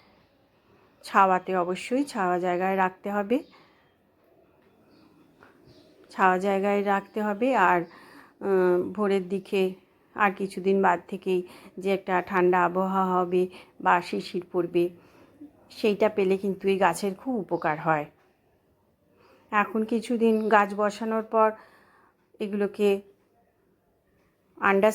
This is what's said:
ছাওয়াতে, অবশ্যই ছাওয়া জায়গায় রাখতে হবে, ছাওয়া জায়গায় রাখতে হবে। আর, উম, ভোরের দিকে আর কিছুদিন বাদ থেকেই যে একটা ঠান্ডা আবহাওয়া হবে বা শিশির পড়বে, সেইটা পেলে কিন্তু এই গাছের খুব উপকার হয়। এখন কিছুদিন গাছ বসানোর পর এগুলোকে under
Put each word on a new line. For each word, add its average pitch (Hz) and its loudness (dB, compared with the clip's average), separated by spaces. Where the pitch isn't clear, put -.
ছাওয়াতে, 185 2
অবশ্যই 185 -2
ছাওয়া 185 -2
জায়গায় 185 -2
রাখতে 190 -2
হবে, 208 -2
ছাওয়া 185 2
জায়গায় 196 0
রাখতে 202 -4
হবে। 214 -2
আর, 180 4
উম, 185 0
ভোরের 196 -2
দিকে 190 -2
আর 202 2
কিছুদিন 196 -2
বাদ 180 2
থেকেই 185 -4
যে 185 -4
একটা 190 -2
ঠান্ডা 180 2
আবহাওয়া 185 0
হবে 180 0
বা 185 2
শিশির 185 -8
পড়বে, 175 0
সেইটা 214 0
পেলে 196 0
কিন্তু 190 -6
এই 196 2
গাছের 190 0
খুব 254 -6
উপকার 165 -4
হয়। 156 0
এখন 214 0
কিছুদিন 220 0
গাছ 202 4
বসানোর 220 -2
পর 220 2
এগুলোকে 202 -2
under 196 4